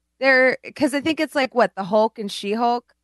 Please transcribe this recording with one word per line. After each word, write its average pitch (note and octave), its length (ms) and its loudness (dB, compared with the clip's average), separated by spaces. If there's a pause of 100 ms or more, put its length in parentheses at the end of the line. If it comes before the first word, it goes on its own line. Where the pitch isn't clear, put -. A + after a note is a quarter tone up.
(220)
they're, C4 360 4 (180)
'cause C4 180 0
I C#4+ 80 -2
think D4+ 180 -2
it's, D#4 160 -4
like, C4+ 180 -2
what, A3+ 220 2
the G3 80 -8
Hulk G#3+ 360 0
and G3+ 120 -8
She-Hulk? A#3+ 640 -4 (100)